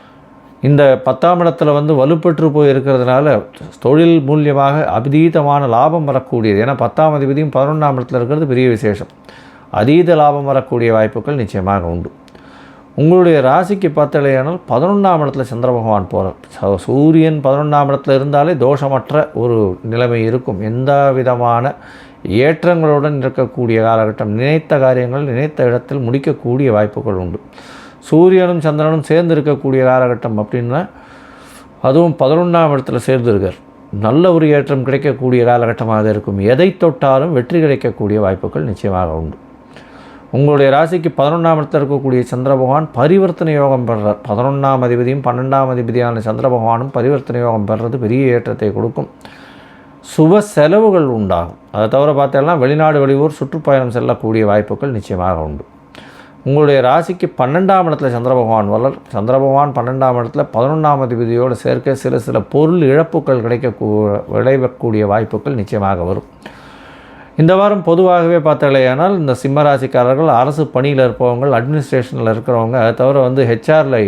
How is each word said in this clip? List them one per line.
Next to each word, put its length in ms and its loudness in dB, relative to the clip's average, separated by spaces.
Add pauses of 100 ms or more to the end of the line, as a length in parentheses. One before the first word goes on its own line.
(600)
இந்த 440 4
பத்தாம் 360 0
இடத்துல 320 0
வந்து 340 2
வலுப்பெற்று 440 0
போய் 220 4
இருக்கிறதுனால 720 0 (380)
தொழில் 460 4
மூலியமாக 580 0 (140)
அதீதமான 720 0
லாபம் 400 2
வரக்கூடியது. 560 0
ஏன்னா 120 -2
பத்தாம் 440 0
அதிபதியும் 360 -2
பதினொன்றாம் 400 0
இடத்துல 180 -6
இருக்கிறது 320 -2
பெரிய 220 2
விசேஷம். 380 -2 (640)
அதீத 440 4
லாபம் 300 2
வரக்கூடிய 480 0
வாய்ப்புகள் 420 -2
நிச்சயமாக 520 -2
உண்டு. 240 -6 (840)
உங்களுடைய 440 4
ராசிக்கு 560 0
பார்த்தாலேயானால் 640 0 (100)
பதினொன்றாம் 540 0
இடத்துல 180 -4
சந்திர 320 -4
பகவான் 400 -2
போறார். 220 -4 (260)
ச-, 140 0
சூரியன் 680 2
பதினொன்றாம் 460 0
இடத்துல 240 0
இருந்தாலே 400 0
தோஷமற்ற 800 0
ஒரு 480 0
நிலைமை 420 -2
இருக்கும். 360 -4
எந்த 520 0
விதமான 640 0 (540)
ஏற்றங்களுடன் 960 0
இருக்கக்கூடிய 640 -2
காலகட்டம். 380 0
நினைத்த 540 0
காரியங்கள் 440 0
நினைத்த 420 -2
இடத்தில் 340 -2
முடிக்கக்கூடிய 760 -2
வாய்ப்புகள் 420 -2
உண்டு. 260 -6 (580)
சூரியனும் 600 4
சந்திரனும் 420 0
சேர்ந்து 320 0
இருக்கக்கூடிய 560 0
காலகட்டம் 520 0
அப்படின்னா, 460 -4 (960)
அதுவும் 360 2
பதினொன்றாம் 560 2
இடத்துல 320 -2
சேர்ந்திருக்கார். 520 0 (420)
நல்ல 320 2
ஒரு 160 2
ஏற்றம் 360 0
கிடைக்கக்கூடிய 600 0
காலகட்டமாக 640 0
இருக்கும். 300 -2
எதை 380 2
தொட்டாலும் 560 0
வெற்றி 280 0
கிடைக்கக்கூடிய 600 0
வாய்ப்புகள் 420 -2
நிச்சயமாக 500 -4
உண்டு. 240 -8 (920)
உங்களுடைய 400 4
ராசிக்கு 480 0
பதினொன்றாம் 400 2
இடத்துல 220 -2
இருக்கக்கூடிய 400 0
சந்திர 340 -2
பகவான் 380 0
பரிவர்த்தனை 600 0
யோகம் 320 0
பெறார். 440 -2
பதினொன்றாம் 580 0
அதிபதியும் 400 0
பன்னெண்டாம் 420 -2
அதிபதியான 500 -2
சந்திர 300 -2
பகவானும் 440 -2
பரிவர்த்தனை 480 -2
யோகம் 240 -2
பெறது 340 -4
பெரிய 380 0
ஏற்றத்தை 360 -4
கொடுக்கும். 360 -6 (1080)
சுப 220 4
செலவுகள் 680 2
உண்டாகும். 500 -2 (180)
அதை 160 0
தவிர 240 2
பார்த்தீங்கன்னா, 460 0
வெளிநாடு 420 2
வெளியூர் 300 2
சுற்றுப்பயணம் 600 -2
செல்லக்கூடிய 560 -2
வாய்ப்புகள் 440 -2
நிச்சயமாக 500 -4
உண்டு. 240 -8 (800)
உங்களுடைய 360 2
ராசிக்கு 460 0 (120)
பன்னெண்டாம் 500 2
இடத்துல 200 -2
சந்திர 260 -2
பகவான் 340 0
வளர். 300 -2 (100)
சந்திர 300 -2
பகவான் 340 0
பன்னெண்டாம் 460 -2
இடத்துல 360 -4
பதினொன்றாம் 520 0
அதிபதியோடு 460 -2
சேர்க்க 420 -4
சில 240 -4
சில 220 -4
பொருள் 400 0
இழப்புகள் 640 0
கிடைக்கக்கூ-, 800 -2 (140)
விளையக்கூடிய 720 0
வாய்ப்புகள் 480 -2
நிச்சயமாக 480 -4
வரும். 220 -4 (1120)
இந்த 200 4
வாரம் 260 2
பொதுவாகவே 680 2
பார்த்தாலேயானால், 680 0
இந்த 160 -2
சிம்ம 280 -2
ராசிக்காரர்கள், 640 0
அரசு 480 0
பணியில 320 2
இருப்பவங்க, 420 -2 (120)
அட்மினிஸ்ட்ரேஷன்ல 760 -2
இருக்கிறவங்க, 400 -2
அதை 200 0
தவிர 260 0
வந்து 240 2
ஹெச் 260 -2
ஆர்ல 260 2 (120)